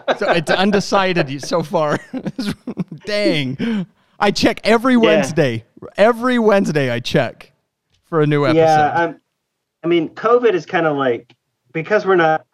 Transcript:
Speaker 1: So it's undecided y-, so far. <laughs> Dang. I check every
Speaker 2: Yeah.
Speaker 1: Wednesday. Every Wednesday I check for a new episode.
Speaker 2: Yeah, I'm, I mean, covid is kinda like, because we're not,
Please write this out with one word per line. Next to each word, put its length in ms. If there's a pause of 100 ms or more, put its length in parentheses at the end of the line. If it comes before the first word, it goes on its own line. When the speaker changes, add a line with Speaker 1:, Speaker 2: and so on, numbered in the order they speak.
(180)
Speaker 1:
So 120
it's 200
undecided 800
y-, 100
so 240
far. 360 (140)
<laughs> 920
Dang. 840 (320)
I 120
check 340
every 300
Speaker 2:
Yeah. 60
Speaker 1:
Wednesday. 640 (320)
Every 420
Wednesday 520
I 100
check 520 (520)
for 180
a 40
new 200
episode. 140
Speaker 2:
Yeah, 360
I'm, 240 (600)
I 60
mean, 260
covid 400
is 120
kinda 260
like, 420 (380)
because 340
we're 100
not, 380